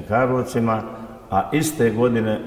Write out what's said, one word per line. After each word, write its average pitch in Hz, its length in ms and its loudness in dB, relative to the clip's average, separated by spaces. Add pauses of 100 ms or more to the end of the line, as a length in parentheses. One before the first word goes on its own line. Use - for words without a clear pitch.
Karlovcima, 117 720 0 (480)
a 95 240 0
iste 139 360 2
godine 110 580 2